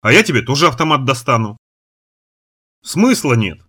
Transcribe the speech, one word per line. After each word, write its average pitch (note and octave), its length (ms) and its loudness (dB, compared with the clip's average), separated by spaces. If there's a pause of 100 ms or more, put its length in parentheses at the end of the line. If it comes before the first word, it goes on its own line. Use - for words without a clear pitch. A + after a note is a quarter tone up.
А A2 100 0
я G#3 120 4
тебе C3 180 0
тоже C#3+ 260 0
автомат D3 380 0
достану". A#2 520 -2 (1300)
"Смысла G3 500 0
нет", G#2 360 -2